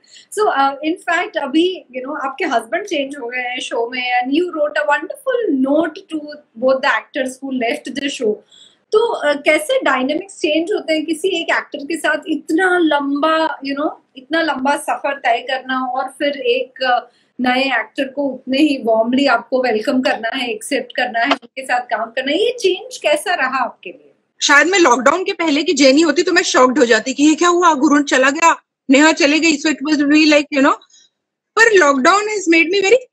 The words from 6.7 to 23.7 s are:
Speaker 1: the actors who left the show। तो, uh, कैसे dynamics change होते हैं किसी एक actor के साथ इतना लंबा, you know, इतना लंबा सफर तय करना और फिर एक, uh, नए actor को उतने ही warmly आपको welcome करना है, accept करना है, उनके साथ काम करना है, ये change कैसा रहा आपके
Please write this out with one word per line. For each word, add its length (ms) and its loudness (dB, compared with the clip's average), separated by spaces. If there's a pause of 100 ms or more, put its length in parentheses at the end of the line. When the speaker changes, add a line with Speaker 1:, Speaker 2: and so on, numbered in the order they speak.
Speaker 1:
the 100 2
actors 420 -4 (100)
who 100 -8
left 480 -6
the 200 -6
show। 140 0 (560)
तो, 400 0
uh, 140 -2
कैसे 360 0
dynamics 520 -2
change 400 -2
होते 200 -2
हैं 120 -2
किसी 220 -4
एक 220 -2
actor 280 -4
के 200 -8
साथ 200 -2 (100)
इतना 500 0
लंबा, 880 0
you 120 -6
know, 120 -2 (260)
इतना 240 -4
लंबा 340 -2
सफर 380 -4
तय 260 0
करना 460 -6
और 180 -4
फिर 260 -4
एक, 720 -2
uh, 140 -14 (280)
नए 380 0
actor 240 -6
को 200 -6
उतने 340 -4
ही 280 2
warmly 400 2
आपको 380 0
welcome 380 0
करना 360 -2
है, 140 -6
accept 440 -6
करना 240 -2
है, 120 0
उनके 320 -8
साथ 160 -2
काम 260 -6
करना 260 -6
है, 60 0
ये 220 0
change 380 -2
कैसा 360 0
रहा 240 -2
आपके 320 -8